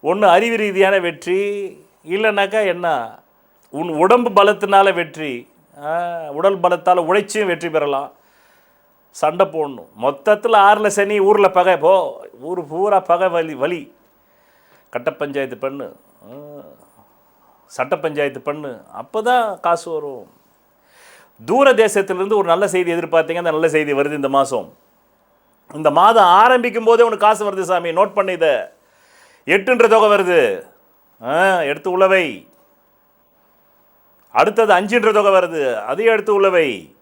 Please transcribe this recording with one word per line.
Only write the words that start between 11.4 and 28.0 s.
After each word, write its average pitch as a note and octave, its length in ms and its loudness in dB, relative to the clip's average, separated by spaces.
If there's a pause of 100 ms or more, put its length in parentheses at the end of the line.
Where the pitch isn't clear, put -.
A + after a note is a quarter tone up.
பகை. F#3 260 2
போ, D#3 440 0 (200)
ஊரு E3 240 -8
பூரா F#3 360 -2
பகை, F3+ 280 0
வலி, E3 260 -4
வலி. D3 380 -6 (1000)
கட்ட B2 220 -6
பஞ்சாயத்து C#3 440 -8
பண்ணு, C3+ 400 -10 (340)
ஆ, B2 40 -20 (1300)
சட்ட E3 300 -4
பஞ்சாயத்து D3 440 -6
பண்ணு, D3 400 -10 (200)
அப்பதான் A3 600 -4
காசு E3+ 300 -2
வரும். C#3+ 360 -10 (1160)
தூர B3+ 280 4
தேசத்திலிருந்து G3+ 640 0
ஒரு G3 80 0
நல்ல F3 240 0
செய்தி F3 240 -2
எதிர்பார்த்தீங்க, E3 440 0
அந்த F3 140 -2
நல்ல D#3+ 180 0
செய்தி D3+ 240 0
வருது C#3+ 200 -2
இந்த C#3+ 160 -4
மாசம். C3+ 460 -2 (1000)
இந்த D3+ 160 -2
மாதம் G3+ 340 4
ஆரம்பிக்கும் A#3 600 4
போதே A3+ 180 4
உனக்கு G#3+ 240 2
காசு G#3+ 240 0
வருது F#3+ 100 -8
சாமி, F3 300 -2
நோட் G3 220 0